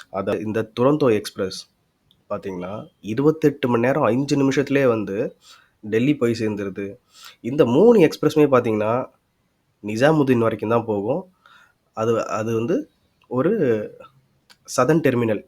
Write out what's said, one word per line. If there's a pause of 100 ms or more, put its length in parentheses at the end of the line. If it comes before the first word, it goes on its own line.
(100)
அத,
இந்த
துரந்தோ
எக்ஸ்பிரஸ் (680)
பார்த்தீங்கன்னா, (300)
இருபத்தெட்டு
மணி
நேரம்
அஞ்சு
நிமிஷத்துலயே
வந்து (680)
டெல்லி
போய்
சேர்ந்துருது. (540)
இந்த
மூணு
எக்ஸ்பிரஸுமே
பார்த்தீங்கன்னா, (920)
நிஜாமுதீன்
வரைக்கும்
தான்
போகும். (720)
அது, (160)
அது
வந்து (540)
ஒரு (1160)
சதர்ன்
டெர்மினல்,